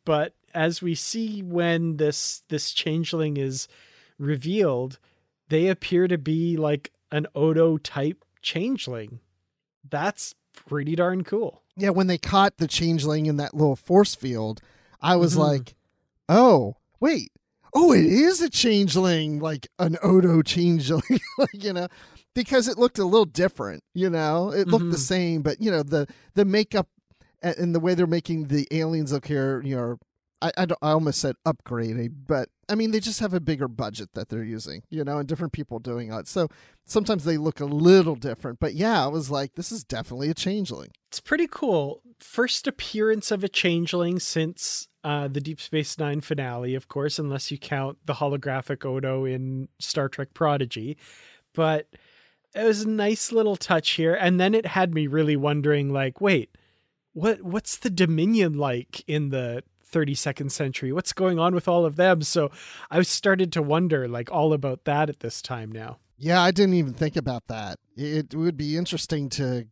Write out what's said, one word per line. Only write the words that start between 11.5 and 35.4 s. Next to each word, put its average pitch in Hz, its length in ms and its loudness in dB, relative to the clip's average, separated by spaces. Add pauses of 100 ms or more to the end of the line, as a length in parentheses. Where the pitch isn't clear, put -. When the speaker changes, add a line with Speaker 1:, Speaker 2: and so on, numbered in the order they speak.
Speaker 2:
Yeah, 196 140 0
when 190 180 4
they 175 100 2
caught 196 400 2
the 160 100 0
changeling 156 580 0
in 151 120 2
that 143 160 -4
little 147 220 4
force 196 400 4
field, 110 460 -4 (400)
I 180 140 4
was 170 180 6
Speaker 1:
Mm-hmm. 151 80 4
Speaker 2:
like, 143 340 2 (540)
"Oh, 175 460 6 (240)
wait. 254 320 0 (420)
Oh, 311 200 8
it 170 120 8
is 311 360 4
a 330 80 0
changeling, 175 880 2
like, 151 280 -6 (120)
an 170 240 0
Odo 180 380 6
changeling," 165 760 2 (100)
<laughs> - 80 -12
like, 202 260 -2
you 202 100 -4
know, 180 140 -6 (460)
because 247 340 0
it 220 100 -4
looked 240 220 2
a 190 60 2
little 208 200 6
different, 127 580 -2 (100)
you 180 160 0
know? 165 420 0
It 185 160 0
looked 180 180 4
the 170 60 -2
Speaker 1:
Mm-hmm. 170 60 0
Speaker 2:
same, 165 440 0
but, 143 200 -4
you 220 100 0
know, 156 120 2
the, 143 240 0 (260)
the 202 120 2
makeup 202 420 0 (560)
a-, 170 160 -2
and 175 140 0
the 170 60 2
way 180 160 2
they're 175 120 4
making 160 400 -2
the 143 240 0
aliens 160 400 -2
look 143 160 -4
here, 135 360 -2
you 135 120 -4
know, 120 220 -4 (460)
I, 165 140 -2
I 180 80 0
don't, 165 160 -2
I 147 100 2
almost 156 300 2
said 135 140 -2 (100)
upgraded, 120 680 -4 (140)
but, 139 220 0 (180)
I 208 80 -2
mean, 220 160 0
they 214 80 2
just 208 200 -6
have 202 140 -2
a 180 60 0
bigger 139 280 -2
budget 107 460 -8
that - 160 -8
they're 110 140 -6
using, 110 460 -10
you 156 140 -4
know, 143 160 -4
and 143 80 -6
different 156 260 -6